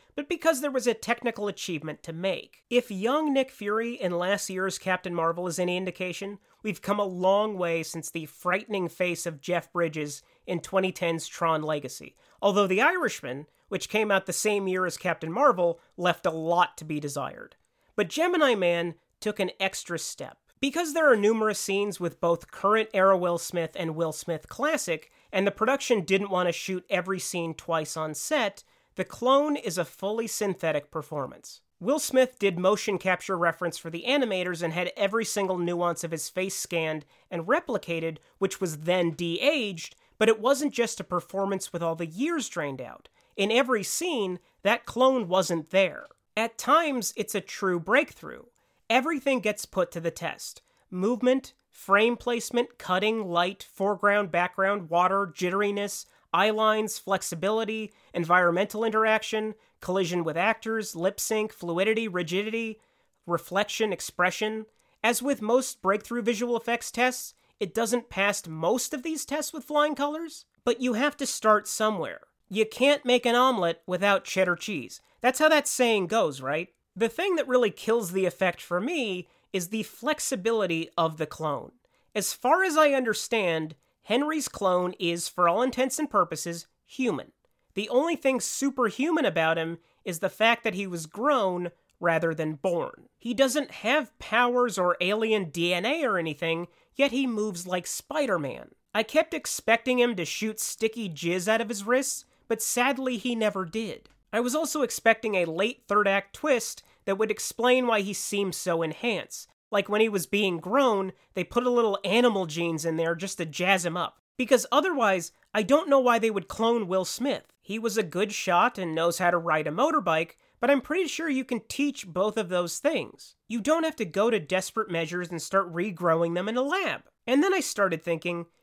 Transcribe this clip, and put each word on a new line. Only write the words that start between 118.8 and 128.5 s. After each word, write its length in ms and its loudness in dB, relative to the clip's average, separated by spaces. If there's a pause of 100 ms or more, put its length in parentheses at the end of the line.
knows 260 0
how 120 4
to 60 2
ride 300 0
a 40 -2
motorbike, 600 0 (280)
but 100 2
I'm 120 4
pretty 260 -2
sure 220 -4
you 160 -2
can 220 -2
teach 400 -4
both 300 -2
of 120 -2
those 300 -2
things. 560 -4 (120)
You 140 -4
don't 220 2
have 140 -2
to 80 -2
go 240 2
to 100 2
desperate 520 -2
measures 380 -4
and 120 -6
start 320 0
regrowing 640 0
them 140 -2
in 80 -2
a 40 0
lab. 420 -2 (220)
And 180 4
then 100 4
I 60 2
started 440 0
thinking, 440 -4 (160)